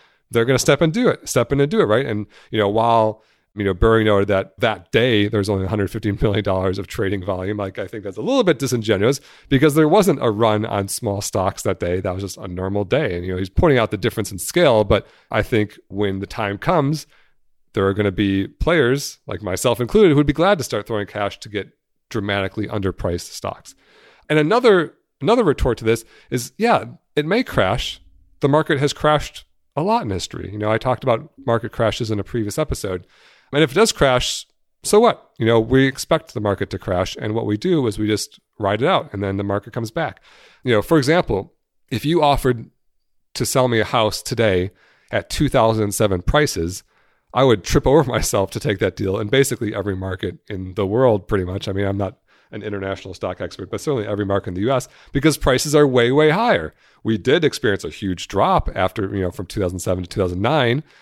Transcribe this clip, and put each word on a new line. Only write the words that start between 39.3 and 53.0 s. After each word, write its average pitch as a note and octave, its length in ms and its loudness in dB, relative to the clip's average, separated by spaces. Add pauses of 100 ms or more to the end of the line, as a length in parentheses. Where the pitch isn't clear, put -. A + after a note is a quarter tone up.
the G2+ 80 -4
market G2+ 300 -4
comes A#2 180 -6
back. C#3+ 300 -6 (420)
You B2 100 0
know, G#2 80 4
for D#3+ 160 2
example, C3+ 560 0 (360)
if A2 160 -4
you D#3 180 2
offered C3 460 2 (640)
to B2 120 -4
sell B2+ 220 2
me A#2 140 2
a G2+ 40 0
house A2 360 0
today G2 500 0 (400)
at G#2+ 180 -4
two D3 200 0
thousand A2 440 2
seven G2 280 0
prices, F#2+ 600 -2 (500)
I B2+ 100 2
would A#2+ 220 4
trip - 200 2
over C#3 180 6
<laughs> A#2 60 -6
myself A2 420 0
to A#2 100 -6
take G#2+ 180 -2
that G2 160 0
deal G2 240 -2
in G#2+ 80 -4
basically A#2 480 0
every G2 220 -4
market F#2+ 400 -8 (100)
in F#2 280 -10
the G2 120 0
world, G#2+ 400 2
pretty G2 160 0
much. F#2 240 -8
I G2+ 60 -4
mean, G2 120 -2
I'm G2 120 -2
not G2 220 -4 (340)
an G#2+ 100 -12
international G2 500 -8